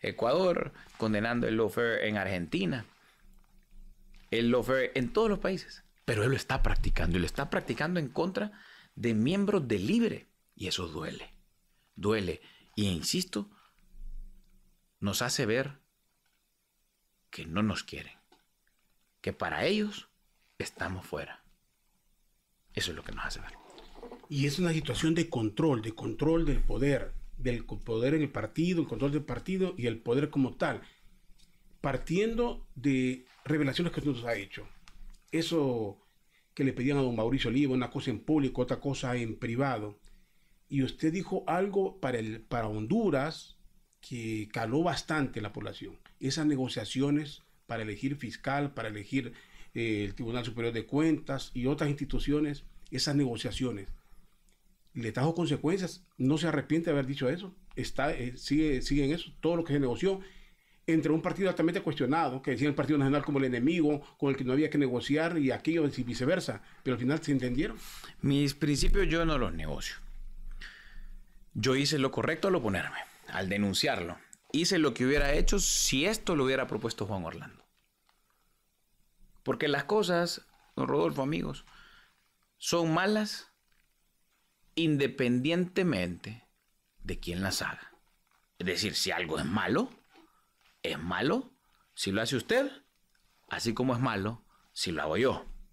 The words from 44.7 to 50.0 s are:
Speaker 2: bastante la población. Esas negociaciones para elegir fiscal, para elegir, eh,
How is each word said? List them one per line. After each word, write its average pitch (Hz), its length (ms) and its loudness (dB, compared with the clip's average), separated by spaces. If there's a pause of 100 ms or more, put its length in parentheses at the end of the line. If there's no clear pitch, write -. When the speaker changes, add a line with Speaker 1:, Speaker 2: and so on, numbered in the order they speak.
Speaker 2:
bastante 156 580 -2
la 101 120 -6
población. 98 460 -12 (220)
Esas 139 240 -2
negociaciones 143 1000 0 (240)
para 113 180 -6
elegir 127 320 -4
fiscal, 139 580 -4
para 113 140 -6
elegir, 110 440 -4 (400)
eh, 113 320 0